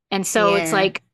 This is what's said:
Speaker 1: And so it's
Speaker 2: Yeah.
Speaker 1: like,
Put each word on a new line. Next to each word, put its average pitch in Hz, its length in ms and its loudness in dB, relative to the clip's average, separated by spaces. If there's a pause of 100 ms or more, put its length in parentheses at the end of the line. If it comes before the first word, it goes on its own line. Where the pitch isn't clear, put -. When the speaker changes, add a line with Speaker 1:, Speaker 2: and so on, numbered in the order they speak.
(100)
Speaker 1:
And 190 160 -4
so 202 280 2
it's 165 160 -2
Speaker 2:
Yeah. 214 80 0
Speaker 1:
like, 190 240 -2 (120)